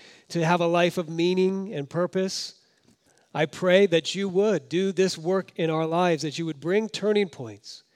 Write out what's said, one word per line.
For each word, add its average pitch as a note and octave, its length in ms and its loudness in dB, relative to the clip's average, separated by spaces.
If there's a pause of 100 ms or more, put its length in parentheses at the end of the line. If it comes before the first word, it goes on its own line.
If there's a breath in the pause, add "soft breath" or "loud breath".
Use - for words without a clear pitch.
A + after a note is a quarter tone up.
(300 loud breath)
to E3+ 160 -2
have F3 160 2
a E3+ 60 0
life E3+ 300 2
of D#3+ 120 -4
meaning F#3 640 0
and C#3+ 160 -8
purpose, F3+ 640 -4 (800 soft breath)
I D3+ 120 0
pray F#3 420 4
that E3 280 0
you G3 140 -4
would F3+ 400 0
do F#3+ 220 0
this F3+ 260 0
work F3+ 380 -2
in E3 140 -2
our D#3+ 160 0
lives, E3 380 0
that D3+ 160 -6
you E3 60 -6
would D#3 140 -8
bring G3 300 0
turning G#3 400 0
points - 540 -16 (120)